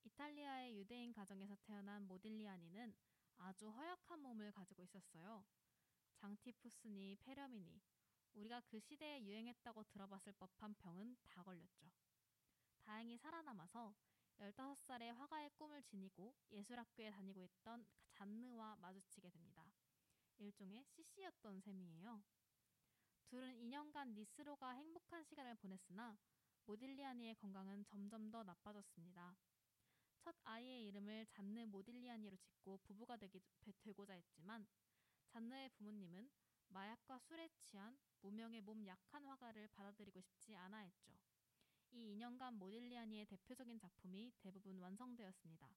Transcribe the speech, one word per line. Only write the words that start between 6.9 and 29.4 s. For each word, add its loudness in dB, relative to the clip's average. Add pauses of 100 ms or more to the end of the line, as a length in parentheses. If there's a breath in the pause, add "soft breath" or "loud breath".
폐렴이니 -2 (520 loud breath)
우리가 2
그 0
시대에 0
유행했다고 0
들어봤을 -2
법한 -2
병은 0
다 -8
걸렸죠. -6 (920 loud breath)
다행히 2
살아남아서 0 (460 loud breath)
열다섯 2
살에 2
화가의 2
꿈을 -2
지니고 -2 (160)
예술학교에 0
다니고 -2
있던 -4 (260)
잔느와 0
마주치게 -6
됩니다. -10 (720 loud breath)
일종의 -2
씨씨였던 -2
셈이에요. -2 (1040 loud breath)
둘은 0
이 4
년간 4
니스로가 0
행복한 0
시간을 -2
보냈으나 0 (480 loud breath)
모딜리아니의 2
건강은 2
점점 2
더 2
나빠졌습니다. -2 (840 loud breath)